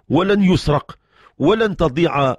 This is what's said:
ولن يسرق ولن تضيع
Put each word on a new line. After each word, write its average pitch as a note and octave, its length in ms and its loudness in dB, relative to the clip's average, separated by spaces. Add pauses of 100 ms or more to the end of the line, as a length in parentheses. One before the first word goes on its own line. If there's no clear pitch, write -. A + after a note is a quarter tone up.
ولن G3 340 0
يسرق D3+ 560 0 (400)
ولن G#3 380 0
تضيع C#3+ 640 0